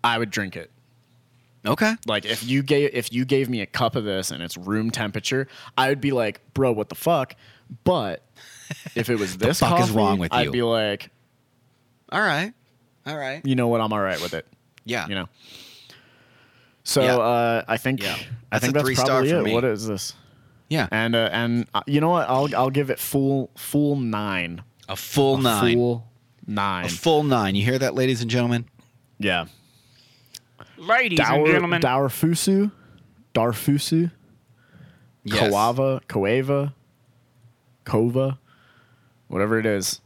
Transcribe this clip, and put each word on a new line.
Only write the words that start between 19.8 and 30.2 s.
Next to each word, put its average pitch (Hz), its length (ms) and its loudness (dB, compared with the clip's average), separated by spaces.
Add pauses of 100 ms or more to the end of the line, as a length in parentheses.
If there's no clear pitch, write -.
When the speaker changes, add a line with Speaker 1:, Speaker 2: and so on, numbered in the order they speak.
Speaker 1:
this? 101 280 -6 (560)
Speaker 2:
Yeah. 147 200 0
Speaker 1:
And, 113 240 0
uh, 113 180 2
and, 117 420 0
uh, 104 120 -2
you 143 140 2
know 156 80 2
what? 170 220 0
I'll, 135 260 2
I'll 131 140 2
give 135 180 -2
it 127 100 -2
full, 135 580 -2
full 147 400 0
nine. 101 680 -4 (260)
Speaker 2:
A 95 80 -8
full 135 400 2
Speaker 1:
A 135 60 -2
Speaker 2:
nine. 117 320 4
Speaker 1:
full 120 320 0 (400)
nine. 98 400 -2
Speaker 2:
A - 20 -4
full 151 360 2
nine. 110 320 2
You 101 80 2
hear 127 140 2
that, 127 160 0
ladies 127 280 0
and 113 80 -4
gentlemen? 120 340 0 (540)
Speaker 1:
Yeah. 90 280 0 (1300)